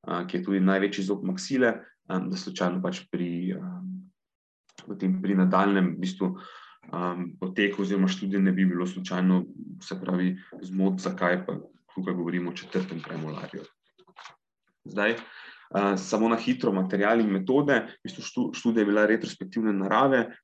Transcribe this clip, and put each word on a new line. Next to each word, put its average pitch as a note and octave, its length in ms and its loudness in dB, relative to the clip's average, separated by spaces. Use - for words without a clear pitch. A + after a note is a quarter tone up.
a, F2+ 240 -4
ki F2+ 120 -4
je - 60 -4
tudi G2 160 2
največji G2 440 4
zob F#2+ 220 -2
maksile, A2+ 480 2
a, F#2 120 -2
da F#2+ 180 -4
slučajno F#2 460 -2
pač F#2 280 -4
pri, F2 480 -2
a, - 220 -10
potem F#2+ 360 0
pri G2 160 2
nadaljnjem F#2 560 4
v D#2+ 100 -8
bistvu, F#2 260 -2
a, F2 240 -4
poteku G2+ 420 0
oziroma F#2+ 260 2
študiju G2 340 0
ne F#2 100 4
bi F#2 160 4
bilo F2+ 180 0
slučajno, F#2 560 2
se F#2+ 160 -8
pravi, F#2 360 0
zmot, F#2+ 380 0
zakaj F2+ 460 0
pa - 120 -6
tukaj F#2 200 -4
govorimo F2 360 -2
o - 60 -12
četrtem F#2 460 -6
premolarju. D#2 640 -10
Zdaj, G#2 280 0
a, G2+ 260 2
samo A2 320 0
na A2+ 80 4
hitro B2 360 0
material G2+ 480 2
in G#2+ 120 2
metode. B2+ 480 2
V - 80 -12
bistvu - 160 -12
štu-, - 320 -4
študija A2+ 280 2
je G2+ 60 2
bila G#2+ 160 6
retrospektivne A2 680 0
narave, A2 560 2